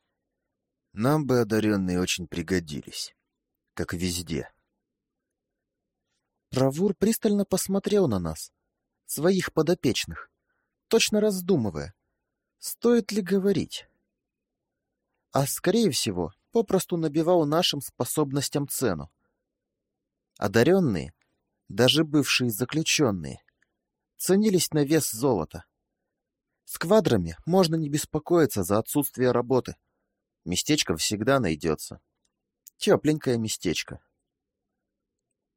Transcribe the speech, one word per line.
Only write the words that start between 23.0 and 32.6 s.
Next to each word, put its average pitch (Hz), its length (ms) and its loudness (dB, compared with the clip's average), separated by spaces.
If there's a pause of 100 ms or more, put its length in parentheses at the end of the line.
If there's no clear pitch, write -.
ценились 196 560 2
на 151 120 2
вес 151 280 0
золота. 107 520 -2 (1000)
С - 140 -14
квадрами 123 640 2
можно 165 320 2
не 151 140 -4
беспокоиться 147 760 0
за 101 140 2
отсутствие 123 540 -2
работы. 120 440 -2 (680)
Местечко 90 520 -2
всегда 107 440 0
найдется. 80 600 -4 (800)